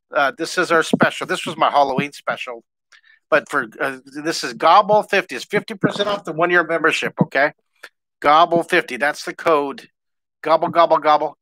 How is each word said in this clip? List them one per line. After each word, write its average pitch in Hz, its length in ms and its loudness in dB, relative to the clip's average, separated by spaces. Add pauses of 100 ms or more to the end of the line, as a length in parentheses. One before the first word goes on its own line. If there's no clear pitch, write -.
(140)
Uh, 135 220 0
this 160 220 -6
is 160 120 0
our 165 120 4
special. - 440 2
This 175 200 -6
was 165 100 -8
my 147 140 2
Halloween 139 420 0
special. 117 520 -12 (680)
But 143 180 2
for, 135 180 -4 (140)
uh, 135 240 -6
this 147 400 -8
is 131 80 -8
Gobble 185 520 4
fifty. 185 320 -2
It's 117 100 -12
fifty 208 280 -6
percent 202 340 -4
off 202 160 -6
the 170 80 -8
one-year 175 320 0
membership, 156 580 -2
okay? 147 300 -2 (680)
Gobble 165 420 4
fifty. 160 340 -2
That's 143 280 -4
the 175 100 -10
code. 143 540 -2 (540)
Gobble, 160 280 0
gobble, 160 280 4
gobble, 151 440 0